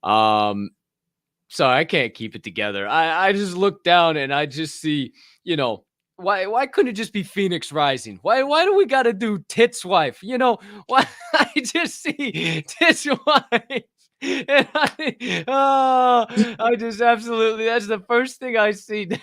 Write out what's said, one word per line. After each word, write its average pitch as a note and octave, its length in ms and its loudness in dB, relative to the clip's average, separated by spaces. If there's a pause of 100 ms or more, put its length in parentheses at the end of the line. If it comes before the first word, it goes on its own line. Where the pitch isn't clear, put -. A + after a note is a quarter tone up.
Um, G#2 680 2 (760)
sorry, C3 300 2
I D3+ 60 2
can't D3 300 -2
keep A2 200 -12
it G#2+ 80 -16
together. G2+ 460 -6
I, E3 400 0
I G3 40 4
just G3 240 -2
look F#3+ 280 0
down E3+ 320 4
and C#3 160 -4
I C#3+ 140 0
just D3+ 340 -10
see, D3 320 -4 (320)
you E3+ 120 -4
know, B2 280 -2 (320)
why, F#3+ 300 -2
why A#3 200 -2
couldn't C4 240 0
it A3 60 -8
just A3 160 -6
be G#3 100 -4
Phoenix F3+ 500 -4
Rising? C3+ 500 -2
Why, A3+ 200 2
why D4 220 2
do G4 120 2
we G4 100 4
gotta A#3+ 260 2
do G#3 260 -2 (100)
Tits A#3 360 2
Wife? E3+ 380 0
You A#3+ 160 -6
know, B3 200 4 (140)
<laughs> G#3 140 -20
why, C4 200 2 (280)
I C4 160 2 (140)
just - 380 -4
see E3 640 -4
Tits - 400 2 (200)
Wife. C4 640 0
<laughs> - 40 -20 (300)
And C#4 520 0
I, B3 760 -4
oh, C4 800 2 (320)
I A#3 180 0
just A3+ 240 -8
absolutely, A3+ 640 0
that's A3+ 220 0
the G#3 140 -4
first A#3+ 380 -2
thing B3 200 -4
I G#3+ 140 4
see. G#3 360 -6 (140)